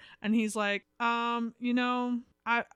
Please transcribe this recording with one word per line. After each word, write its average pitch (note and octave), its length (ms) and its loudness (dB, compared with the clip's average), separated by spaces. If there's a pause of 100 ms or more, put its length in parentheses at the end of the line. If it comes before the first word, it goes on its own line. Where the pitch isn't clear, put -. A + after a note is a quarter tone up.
(220)
And G#3+ 140 2
he's A3 200 0
like, G3+ 300 -2 (140)
"Um, A#3 580 0
you A#3+ 160 0
know, B3 480 0 (240)
I, A#3 200 0 (100)